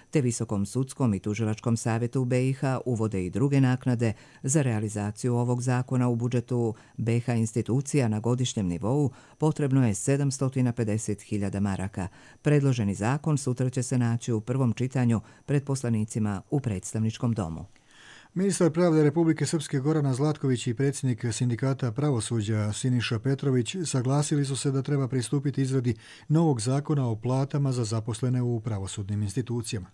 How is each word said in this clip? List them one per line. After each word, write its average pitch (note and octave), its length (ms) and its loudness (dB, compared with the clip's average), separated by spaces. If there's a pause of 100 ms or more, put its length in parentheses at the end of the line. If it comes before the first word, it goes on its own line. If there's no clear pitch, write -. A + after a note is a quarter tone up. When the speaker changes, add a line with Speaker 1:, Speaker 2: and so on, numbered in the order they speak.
Speaker 1:
te D#3 120 2
Visokom A2 440 0
sudskom B2+ 480 0
i F#2+ 60 0
Tužilačkom G#2+ 580 -2
savjetu A#2+ 440 -2
u C3 40 0
B B2+ 240 2
I C3+ 40 0
H C3 320 -2
uvode G#2+ 400 0
i F2+ 40 -4
druge C#3 320 2
naknade B2 520 2 (300)
za C#3+ 180 2
realizaciju G#2+ 760 -2
ovog A#2+ 260 0
zakona B2 480 0
u A#2+ 60 0
budžetu A#2+ 580 0 (240)
B A2+ 220 0
H A#2+ 140 -2
institucija A#2+ 720 0
na G#2+ 120 0
godišnjem A#2 480 0
nivou A2+ 420 0 (280)
potrebno C3+ 500 2
je G#2 60 2
sedamstotina C3+ 800 0
pedeset G#2+ 480 -2
hiljada G2 380 -4
maraka. G2 480 -2 (340)
Predloženi C3+ 520 2
zakon C#3 440 0
sutra B2+ 320 -2
će B2+ 140 -2
se B2+ 140 -2
naći A#2 340 0
u A2 100 0
prvom B2 320 0
čitanju A#2+ 480 2 (240)
pred C#3 200 0
poslanicima G#2+ 840 -2
u D3 100 0
predstavničkom A2 760 -2
domu. F2 320 -6 (680)
Speaker 2:
Ministar F3+ 380 2
pravde D#3+ 320 4
Republike D#3 420 4
Srpske D3 340 -2
Gorana C#3+ 340 2
Zlatković C3+ 540 0
i A#2+ 60 0
predsjednik B2+ 580 0
Sindikata B2 600 0
pravosuđa A2 840 0
Siniša B2 460 0
Petrović C3 560 0 (100)
saglasili C#3+ 600 0
su C3+ 100 -4
se C#3 160 -2
da C3+ 100 0
treba C#3 260 0
pristupiti C#3 540 -2
izradi C3 340 2 (320)
novog D3+ 340 4
zakona C#3 480 0
o A2+ 60 0
platama C3 560 0
za B2 120 0
zaposlene A#2 580 -2
u A#2+ 180 0
pravosudnim G#2 600 -4
institucijama. A2 720 -4